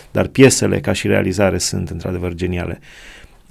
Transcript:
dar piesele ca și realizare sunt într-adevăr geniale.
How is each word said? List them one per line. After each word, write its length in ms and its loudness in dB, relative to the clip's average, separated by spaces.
dar 160 0
piesele 520 4
ca 120 -2
și 160 -2
realizare 500 2
sunt 320 -4
într-adevăr 440 -6
geniale. 460 -6